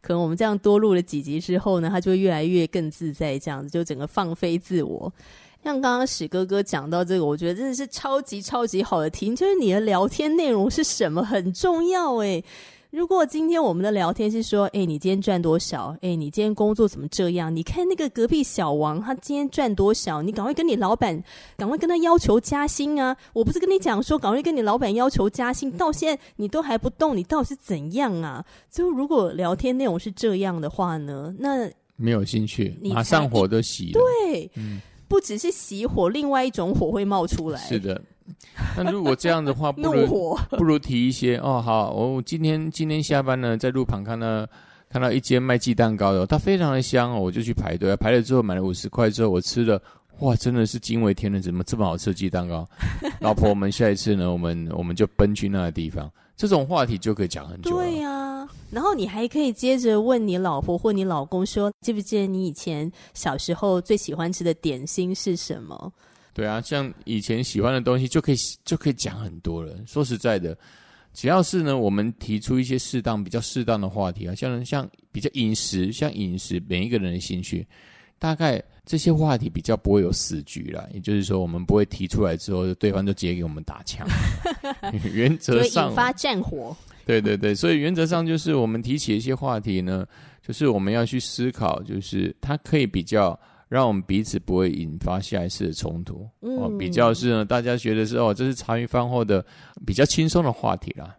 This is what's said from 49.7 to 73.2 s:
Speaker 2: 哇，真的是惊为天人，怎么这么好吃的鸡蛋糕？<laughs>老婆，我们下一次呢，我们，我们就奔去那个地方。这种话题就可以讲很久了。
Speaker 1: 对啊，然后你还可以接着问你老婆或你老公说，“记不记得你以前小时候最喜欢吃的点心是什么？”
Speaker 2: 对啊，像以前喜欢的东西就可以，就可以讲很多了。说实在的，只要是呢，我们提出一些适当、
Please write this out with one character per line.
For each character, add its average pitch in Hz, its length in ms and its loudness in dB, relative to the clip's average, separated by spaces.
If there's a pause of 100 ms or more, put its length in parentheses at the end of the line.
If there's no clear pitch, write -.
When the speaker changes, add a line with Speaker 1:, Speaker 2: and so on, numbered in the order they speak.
Speaker 2:
哇， 131 160 2
真 123 180 0
的 120 120 4
是 110 120 -6
惊 113 240 -2
为 101 120 4
天 101 180 -2
人， 98 100 0
怎 90 140 -4
么 90 80 -2
这 117 140 -4
么 107 80 2
好 85 120 0
吃 90 100 -4
的 101 60 0
鸡 92 160 -2
蛋 90 160 -2
糕？ 85 220 -6 (240)
<laughs> - 300 -8
老 107 120 2
婆， 107 140 4
我 104 60 6
们 101 180 0
下 113 180 4
一 101 60 4
次 107 180 0
呢， 90 160 2
我 87 80 0
们， 85 380 -4
我 82 80 -4
们 87 100 -4
就 101 220 2
奔 101 180 4
去 101 140 -4
那 98 140 0
个 85 100 -2
地 80 180 -4
方。 78 220 -8 (240)
这 - 120 -4
种 160 200 4
话 156 180 2
题 117 140 -2
就 107 160 0
可 101 80 -2
以 92 40 0
讲 73 200 -8
很 90 160 -12
久 349 120 0
了。 359 80 0
Speaker 1:
对 339 200 -2
啊， 269 440 -8 (220)
然 240 140 -4
后 403 100 2
你 233 140 -2
还 214 200 -4
可 294 120 -2
以 277 120 2
接 247 240 2
着 233 240 2
问 226 280 2
你 180 100 0
老 170 240 -2
婆 175 160 0
或 214 160 0
你 196 100 0
老 165 220 -2
公 180 180 -2
说 208 280 0 (100)
，“记 - 100 -2
不 214 80 -2
记 202 160 -6
得 196 120 2
你 185 180 -2
以 160 80 -4
前 156 380 -6 (240)
小 139 200 -4
时 165 200 -2
候 185 260 2
最 208 160 2
喜 - 160 -6
欢 170 180 -2
吃 180 120 -6
的 170 100 2
点 139 320 -4
心 180 300 -2
是 180 200 -2
什 - 280 -8
么？” 78 280 -14 (440)
Speaker 2:
对 107 100 -4
啊， 107 160 -2
像 135 320 -4 (120)
以 110 140 -2
前 117 240 -2
喜 - 160 -2
欢 120 140 2
的 127 80 0
东 127 180 2
西 131 80 0
就 147 140 2
可 147 100 0
以， 135 40 6 (280)
就 165 140 -2
可 - 100 -2
以 143 60 2
讲 98 260 -6
很 95 200 -10
多 82 240 -4
了。 80 100 -12 (140)
说 147 180 -2
实 123 100 -4
在 110 220 0
的， 85 180 -4 (560)
只 - 160 -4
要 180 140 6
是 175 220 2
呢， 139 120 2
我 113 140 2
们 104 300 2
提 107 200 -2
出 127 200 0
一 127 40 2
些 127 140 -2
适 123 240 -2
当、 107 220 -2